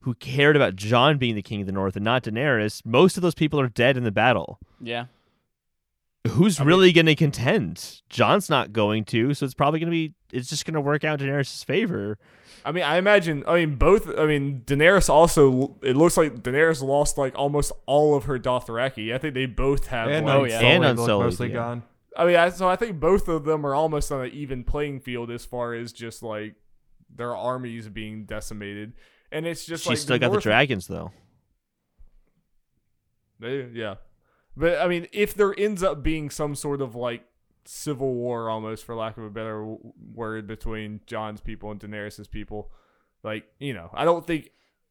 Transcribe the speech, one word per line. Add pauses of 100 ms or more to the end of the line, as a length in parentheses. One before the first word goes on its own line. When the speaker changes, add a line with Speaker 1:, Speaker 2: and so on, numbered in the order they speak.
Speaker 1:
who
cared
about
Jon
being
the
king
of
the
North
and
not
Daenerys,
most
of
those
people
are
dead
in
the
battle. (200)
Speaker 2:
Yeah. (1200)
Speaker 1:
Who's
Speaker 3:
I
mean
Speaker 1:
really
gonna
contend?
Jon's
not
going
to,
so
it's
probably
gonna
be, (180)
it's
just
gonna
work
out
in
Daenerys'
favor. (480)
Speaker 3:
I
mean,
I
imagine,
I
mean,
both, (100)
I
mean,
Daenerys
also,
it
looks
like
Daenerys
lost,
like,
almost (140)
all
of
her
Dothraki.
I
think
they
both
have,
Speaker 4:
And
Speaker 3:
like,
Speaker 2:
Oh,
yeah.
Speaker 1:
And
Speaker 4:
Unsullied
look
Speaker 1:
Unsullied,
Speaker 4:
mostly
Speaker 1:
yeah.
Speaker 4:
gone. (340)
Speaker 3:
I
mean,
I,
so
I
think
both
of
them
are
almost
on
an
even
playing
field
as
far
as
just,
like, (600)
their
armies
being
decimated. (400)
And
it's
just,
Speaker 1:
She's
Speaker 3:
like,
Speaker 1:
still
Speaker 3:
the
Speaker 1:
got
the
Speaker 3:
North
Speaker 1:
dragons,
though. (2250)
Speaker 3:
They,
yeah. (640)
But,
I
mean,
if
there
ends
up
being
some
sort
of,
like, (400)
civil
war
almost,
for
lack
of
a
better
w-, (340)
word,
between
Jon's
people
and
Daenerys's
people, (540)
like, (120)
you
know,
I
don't
think, (420)